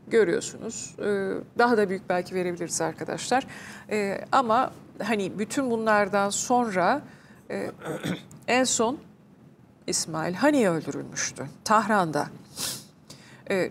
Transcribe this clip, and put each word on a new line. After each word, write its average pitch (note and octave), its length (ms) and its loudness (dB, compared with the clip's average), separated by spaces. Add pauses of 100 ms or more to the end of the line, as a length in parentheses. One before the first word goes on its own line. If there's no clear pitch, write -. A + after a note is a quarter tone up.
Görüyorsunuz. - 920 0
E, - 40 -6 (540)
daha A#3+ 200 6
da G#3 120 4
büyük F#3+ 200 -4
belki F3+ 260 -2
verebiliriz F3 460 -2
arkadaşlar. E3 680 -2 (440)
E, G3+ 300 -2 (100)
ama B3 400 2 (320)
hani G3+ 360 -2
bütün A#3+ 320 -2
bunlardan G#3 580 2
sonra, A3+ 720 2 (500)
e, G3+ 200 -4 (360)
<clears throat> - 400 -10
en B3+ 160 4
son B3 340 0 (920)
İsmail E3 440 -2
Haniye A#3+ 360 4
öldürülmüştü C#3+ 760 -4 (200)
Tahran'da. G3+ 600 4 (1200)
Ee, F#3 200 0